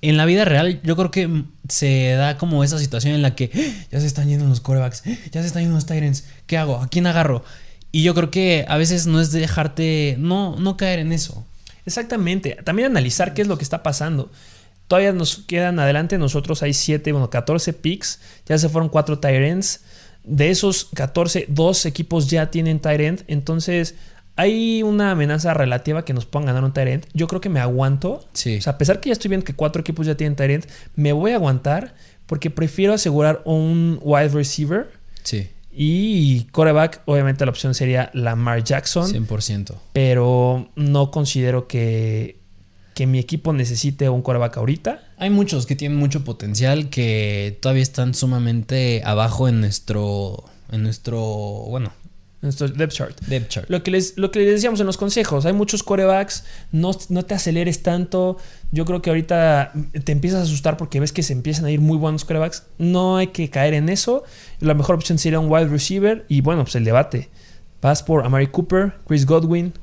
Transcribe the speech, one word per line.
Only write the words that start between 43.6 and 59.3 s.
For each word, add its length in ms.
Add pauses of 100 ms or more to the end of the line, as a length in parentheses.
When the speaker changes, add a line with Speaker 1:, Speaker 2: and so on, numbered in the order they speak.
Speaker 2:
un 140
quarterback 360
ahorita. 440 (160)
Speaker 1:
Hay 140
muchos 340
que 100
tienen 220
mucho 260
potencial 680
que 680
todavía 220
están 320
sumamente 880
abajo 440
en 140
nuestro, 840 (280)
en 120
nuestro, 360 (500)
bueno, 220 (500)
Speaker 2:
Nuestro 260
depth 260
chart. 280
Speaker 1:
depth 260
chart. 220
Speaker 2:
Lo 140
que 80
les, 260
lo 120
que 100
les 160
decíamos 260
en 40
los 120
consejos, 480
hay 80
muchos 280
quarterbacks, 600 (300)
no, 180 (160)
no 160
te 120
aceleres 480
tanto. 520 (380)
Yo 100
creo 180
que 100
ahorita 600 (320)